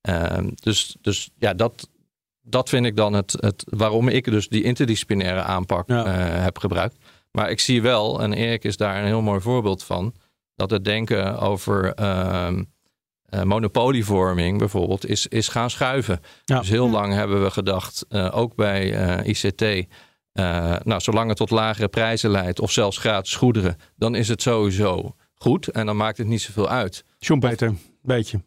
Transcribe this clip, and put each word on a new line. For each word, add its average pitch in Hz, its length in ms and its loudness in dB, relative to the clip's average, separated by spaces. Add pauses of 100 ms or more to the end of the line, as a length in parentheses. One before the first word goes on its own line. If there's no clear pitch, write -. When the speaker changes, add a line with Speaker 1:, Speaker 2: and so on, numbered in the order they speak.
Speaker 1:
Ehm, 90 540 -2
dus, - 460 -2
dus - 360 -2
ja, 104 160 0
dat, 113 360 -2 (520)
dat 123 280 -2
vind 123 160 2
ik 110 100 0
dan 104 180 4
het, 98 260 0
het, 104 300 0
waarom 110 380 2
ik 127 180 2
dus 107 220 0
die 110 160 0
interdisciplinaire 101 800 0
aanpak, 92 460 -2
Speaker 2:
Ja. 120 160 2
Speaker 1:
eh, 90 380 0
heb 92 140 -2
gebruikt. 90 380 -2 (360)
Maar 107 180 -2
ik 110 100 -4
zie 120 220 2
wel, 113 400 2
en 107 120 0
Erik 113 300 -2
is 101 140 -4
daar 98 220 -2
een 104 60 -2
heel 110 160 2
mooi 101 200 0
voorbeeld 104 420 0
van, 95 300 -4 (420)
dat 98 140 -4
het 101 160 -2
denken 104 540 0
over, 98 540 0
ehm, 92 720 0 (600)
eh, 98 180 -2
monopolievorming 101 1120 2
bijvoorbeeld 98 480 0
is, - 220 -2
is 113 200 0
gaan 120 220 -2
schuiven. 127 500 -2 (260)
Speaker 2:
Ja. 131 140 2
Speaker 1:
Dus 98 100 -4
heel 117 160 4
Speaker 3:
Ja. 117 60 2
Speaker 1:
lang 101 220 0
hebben 101 300 2
we 95 80 2
gedacht, 98 580 -4
eh, 95 280 -2
ook 120 180 -2
bij, 98 380 0
eh, 92 340 0
I 110 60 0
C 101 240 -2
T, - 40 -2
eh, 90 1200 -2
nou, 104 180 -2
zolang 113 260 0
het 107 100 -2
tot 110 120 0
lagere 110 380 0
prijzen 113 420 0
leidt 92 300 0
of - 120 -2
zelfs 101 260 0
gratis 104 380 -2
goederen, 107 420 2 (180)
dan 117 200 -2
is 110 120 0
het 110 140 -2
sowieso 98 720 0 (200)
goed 135 320 0
en 110 180 -4
dan 104 120 -2
maakt 107 200 -2
het 110 100 -4
niet 113 140 0
zoveel 104 280 -2
uit. 110 340 -4 (160)
Speaker 2:
Schumpeter, 120 540 2 (280)
beetje. 117 460 -2